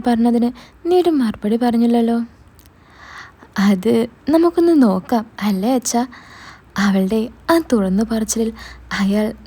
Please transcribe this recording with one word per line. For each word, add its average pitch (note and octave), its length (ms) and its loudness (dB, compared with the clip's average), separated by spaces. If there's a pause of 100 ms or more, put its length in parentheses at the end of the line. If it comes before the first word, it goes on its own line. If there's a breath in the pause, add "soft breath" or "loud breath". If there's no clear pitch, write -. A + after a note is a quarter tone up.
പറഞ്ഞതിന് A#3 420 2 (360 loud breath)
നീ F4+ 160 2
ഒരു F4 80 0
മറുപടി A#3 480 0
പറഞ്ഞില്ലല്ലോ. A#3 600 0 (1400 loud breath)
അത് G#3+ 500 2 (220)
നമുക്കൊന്ന് E4+ 520 2
നോക്കാം G#3+ 440 0 (160)
അല്ലേ G3+ 340 0
അച്ഛാ? A#3+ 260 -2 (760 loud breath)
അവളുടെ G3 520 0 (200)
ആ E4 100 4 (140)
തുറന്നു G3 300 0
പറച്ചിലിൽ A3 500 -4 (460 loud breath)
അയാൾ G#3 340 0 (140)